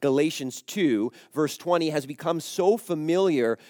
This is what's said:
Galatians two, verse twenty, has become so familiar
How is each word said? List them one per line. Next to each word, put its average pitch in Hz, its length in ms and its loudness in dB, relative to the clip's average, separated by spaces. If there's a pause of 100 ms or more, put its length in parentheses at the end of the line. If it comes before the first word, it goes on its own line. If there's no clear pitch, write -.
Galatians 143 600 0
two, 123 500 0 (200)
verse 147 260 -2
twenty, 170 320 0
has 147 160 -2
become 160 360 -4
so 190 360 2
familiar 160 800 0 (120)